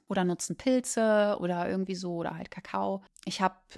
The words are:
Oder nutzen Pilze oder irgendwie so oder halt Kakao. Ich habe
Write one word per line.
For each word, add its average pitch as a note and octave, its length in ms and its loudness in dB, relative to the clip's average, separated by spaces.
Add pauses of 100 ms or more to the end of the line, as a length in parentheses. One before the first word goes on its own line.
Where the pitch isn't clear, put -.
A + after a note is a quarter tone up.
Oder F#3+ 180 2
nutzen E3+ 300 -2
Pilze A3 840 4
oder F3 300 -2
irgendwie F#3 240 -2
so F3 220 -6
oder E3 200 -4
halt E3 140 -10
Kakao. G3 540 -4 (220)
Ich F#3 140 -6
habe F#3 140 2 (240)